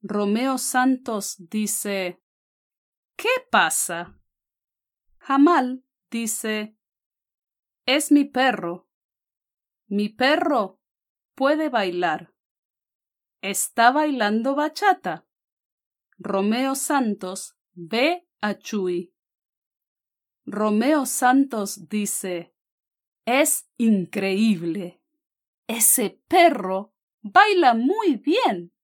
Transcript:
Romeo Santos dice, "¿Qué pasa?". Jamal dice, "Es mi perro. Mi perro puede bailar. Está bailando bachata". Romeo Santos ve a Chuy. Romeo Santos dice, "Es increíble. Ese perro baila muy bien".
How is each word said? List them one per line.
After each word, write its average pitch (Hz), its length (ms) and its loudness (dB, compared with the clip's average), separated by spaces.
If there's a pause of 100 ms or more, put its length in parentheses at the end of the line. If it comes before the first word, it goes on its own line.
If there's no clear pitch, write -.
Romeo 208 560 -2
Santos 254 760 -2 (160)
dice, 202 720 -4 (920)
"¿Qué - 120 -4 (220)
pasa?". 170 640 -2 (1000)
Jamal 269 680 2 (240)
dice, 220 720 -6 (1040)
"Es 294 280 0
mi 294 120 6
perro. 220 640 -2 (1000)
Mi 208 200 -2
perro 277 720 0 (540)
puede 302 340 0
bailar. 180 640 -2 (1080)
Está 226 480 2
bailando 262 640 0
bachata". 302 720 -2 (920)
Romeo 220 600 -2
Santos 214 800 -4 (160)
ve 240 560 -2 (120)
a 208 160 -2
Chuy. 180 560 -6 (1300)
Romeo 214 600 0
Santos 247 840 0
dice, 196 680 -6 (720)
"Es 277 420 0 (100)
increíble. 190 1200 0 (680)
Ese 220 580 0
perro 214 680 2 (260)
baila 339 540 4
muy 311 420 0
bien". 254 560 -2 (120)